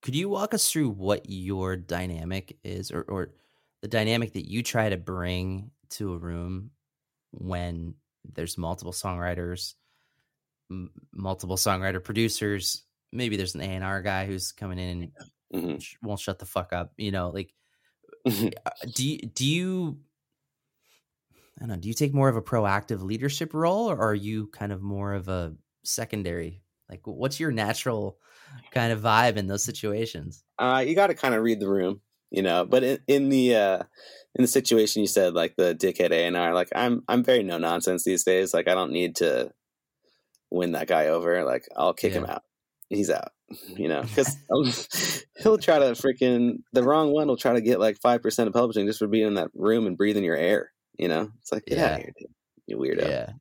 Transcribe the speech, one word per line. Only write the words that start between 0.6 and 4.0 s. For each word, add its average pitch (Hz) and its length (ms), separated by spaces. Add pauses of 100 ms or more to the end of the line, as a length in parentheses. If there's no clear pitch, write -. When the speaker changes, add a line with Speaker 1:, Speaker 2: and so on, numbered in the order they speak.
Speaker 1:
through 147 200
what 98 400
your 92 460
dynamic 87 840
is, 95 280
or, - 180
or 95 240 (480)
the 104 80
dynamic 113 460